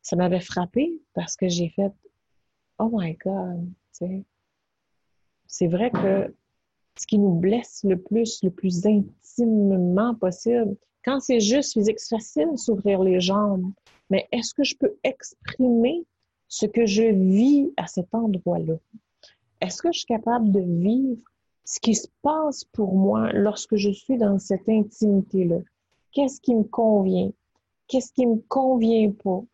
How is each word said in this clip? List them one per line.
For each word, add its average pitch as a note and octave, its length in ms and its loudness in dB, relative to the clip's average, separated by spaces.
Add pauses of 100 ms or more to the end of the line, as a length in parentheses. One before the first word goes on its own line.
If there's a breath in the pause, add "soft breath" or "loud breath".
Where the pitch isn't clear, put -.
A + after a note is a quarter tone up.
Ça - 140 -6
m'avait F3+ 240 0
frappée C4 600 -4 (140)
parce F3 200 -8
que F#3 140 -2
j'ai F3 220 -2
fait, « G3 200 -4 (880)
Oh A3+ 140 0
my F3 220 -4
God », F3+ 520 -6 (320)
tu F3 80 -6
sais. F#3+ 180 -8 (1200)
C'est - 200 -4
vrai F#3 240 0
que G3 440 -2 (640)
ce - 80 -12
qui G#3+ 120 2
nous G3+ 140 4
blesse F#3+ 520 -2
le F#3 140 0
plus, A3 440 -2
le F#3 80 2
plus F3+ 360 -2
intimement G#3 1300 2
possible, G#3+ 600 -2 (260)
quand C4+ 180 -2
c'est B3 200 2
juste A#3+ 320 2
physique, G#3+ 260 0
c'est - 180 -6
facile D4+ 360 -2
de C#4 40 -4
s'ouvrir G3+ 460 0
les F#3 180 2
jambes. F#3+ 520 0 (380)
Mais - 200 0
est-ce A#3 220 -6
que D4 100 -2
je B3 140 -2
peux - 260 0
exprimer B3+ 1000 -2 (440)
ce - 180 -4
que A#3 180 2
je G#3 180 2
vis A3+ 760 4
à E3+ 80 -6
cet - 280 -6
endroit-là ? F3+ 600 -2 (880 soft breath)
Est-ce - 200 -6
que E4+ 100 0
je E4+ 100 -6
suis - 60 -12
capable A3+ 460 0
de G3 80 2
vivre G#3+ 600 0 (420)
ce - 160 -10
qui A3 140 2
se - 140 -4 (140)
passe D4+ 400 -2
pour F#3+ 320 -4
moi G#3 380 2
lorsque G#3 420 0
je G3+ 160 0
suis A#3+ 280 -4
dans G3+ 200 2
cette F#3+ 300 -4
intimité-là ? G3+ 880 2 (560)
Qu'est-ce C#4 280 -2
qui B3 140 2
me A3 80 4
convient ? G3+ 680 2 (580)
Qu'est-ce B3+ 240 -2
qui B3+ 140 2
me A#3 100 2 (120)
convient A3+ 640 2
pas ? G3 300 -4 (120)